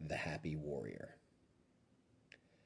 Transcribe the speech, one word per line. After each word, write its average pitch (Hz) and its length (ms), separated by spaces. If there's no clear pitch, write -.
The 76 80
Happy 78 400
Warrior. 67 600